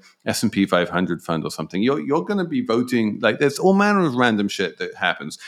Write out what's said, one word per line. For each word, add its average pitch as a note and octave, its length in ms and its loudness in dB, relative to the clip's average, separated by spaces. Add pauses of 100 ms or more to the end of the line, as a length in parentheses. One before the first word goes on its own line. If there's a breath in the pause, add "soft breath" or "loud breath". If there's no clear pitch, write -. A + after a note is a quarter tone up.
(240 soft breath)
S - 200 -2
and G#2+ 80 0
P G2 120 2
five F2 240 2
hundred F2 320 -2
fund E2 240 -4
or D#2 60 -6
something, D#2+ 320 -6
you're, C#3 180 0
you're C#3+ 240 -2
gonna G3 220 -2
be C#3+ 180 -4
voting, A2+ 560 0
like, B2+ 200 2
there's C#3 180 0
all F#3+ 160 4
manner G3+ 320 4
of C3 80 -2
random A#2 320 2
shit F#2 320 -4
that F2+ 160 -8
happens. D#2+ 540 -4